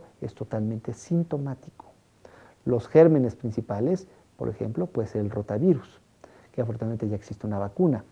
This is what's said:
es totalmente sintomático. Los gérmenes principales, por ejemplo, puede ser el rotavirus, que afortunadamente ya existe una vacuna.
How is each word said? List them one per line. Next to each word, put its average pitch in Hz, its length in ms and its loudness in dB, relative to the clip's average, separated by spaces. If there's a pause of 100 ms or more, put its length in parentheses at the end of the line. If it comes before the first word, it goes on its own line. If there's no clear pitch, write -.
(200)
es 120 120 -10
totalmente 110 600 -6
sintomático. 151 920 -6 (760)
Los 120 240 0
gérmenes 156 480 6
principales, 117 720 -2 (300)
por 123 100 -6
ejemplo, 113 380 -4
puede 113 240 -4
ser 107 100 -4
el 104 120 -2
rotavirus, 107 680 0 (540)
que 127 80 -2
afortunadamente 113 480 -4
ya 104 80 -2
existe - 280 -12
una 104 140 -4
vacuna. 113 520 0